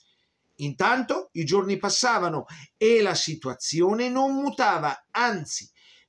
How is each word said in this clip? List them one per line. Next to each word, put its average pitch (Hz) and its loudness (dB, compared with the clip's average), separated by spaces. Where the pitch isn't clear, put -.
Intanto 226 0
i 165 -4
giorni 190 0
passavano 190 0
e 226 6
la 185 2
situazione 170 -2
non 269 0
mutava, 202 0
anzi, 214 -2